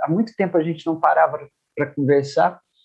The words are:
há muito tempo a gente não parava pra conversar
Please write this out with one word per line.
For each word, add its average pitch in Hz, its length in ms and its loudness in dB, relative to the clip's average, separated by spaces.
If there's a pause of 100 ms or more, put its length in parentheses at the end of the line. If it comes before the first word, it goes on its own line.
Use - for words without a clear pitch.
há 147 80 -4
muito 220 280 0
tempo 180 200 -2
a 160 60 4
gente 160 240 -6
não 160 140 -4
parava 156 400 2 (340)
pra 143 120 -2
conversar 143 720 0 (240)